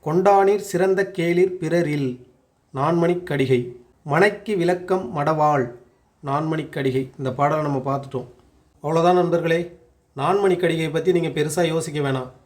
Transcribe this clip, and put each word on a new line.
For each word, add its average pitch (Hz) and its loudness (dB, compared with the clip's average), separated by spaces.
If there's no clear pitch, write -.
கொண்டானீர் 196 4
சிறந்த 190 0
கேளிர் 175 2
பிறரில்" 147 -2
நான்மணிக்கடிகை. 143 0
"மனைக்கு 202 0
விளக்கம் 180 -2
மடவாள்" 147 0
நான்மணிக்கடிகை. 143 -4
இந்த 131 -4
பாடலை 151 0
நம்ம 139 -2
பார்த்துட்டோம். 135 -8
அவ்வளோதான் 165 2
நண்பர்களே. 165 0
நான்மணிக்கடிகையை 165 0
பத்தி 160 0
நீங்க 165 2
பெருசா 156 -2
யோசிக்க 160 -2
வேணாம். 131 -2